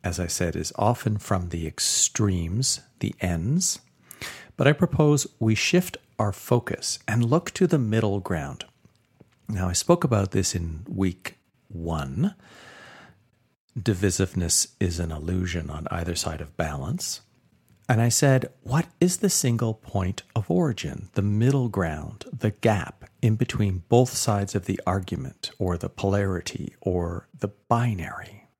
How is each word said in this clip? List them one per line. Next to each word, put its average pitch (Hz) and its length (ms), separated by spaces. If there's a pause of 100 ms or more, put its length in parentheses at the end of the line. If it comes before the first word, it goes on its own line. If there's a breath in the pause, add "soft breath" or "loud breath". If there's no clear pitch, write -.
as 90 160
I 87 80
said, 85 260
is 85 220
often 110 420
from 90 300
the 85 180
extremes, 92 1160 (180)
the - 200
ends. 95 600 (760 loud breath)
But - 120
I 151 60
propose 151 520 (140)
we 110 160
shift - 400 (200)
our 104 160
focus - 760
and 117 200
look 156 260
to 185 120
the 151 140
middle 107 400
ground. 78 440 (840)
Now, 92 200
I 90 40
spoke 170 320
about 104 260
this - 240
in 85 340
week - 480 (300)
one. 82 680 (1400 loud breath)
Divisiveness 92 920 (100)
is 87 220
an 82 100
illusion 85 580
on 78 220
either 85 240
side 80 260
of 78 160
balance. 78 680 (640)
And 113 140
I 120 80
said, 131 420 (120)
what 143 240 (120)
is 180 200
the 208 100
single 117 460
point - 480 (120)
of 110 160
origin, 156 640
the - 80
middle 117 480
ground, 80 640
the 107 200
gap - 520 (160)
in 110 160
between 98 540
both 123 180
sides 101 460
of 95 100
the 95 220
argument 90 720
or 90 180
the 90 140
polarity 98 920
or 87 480 (100)
the 101 100 (200)
binary? 117 800 (120)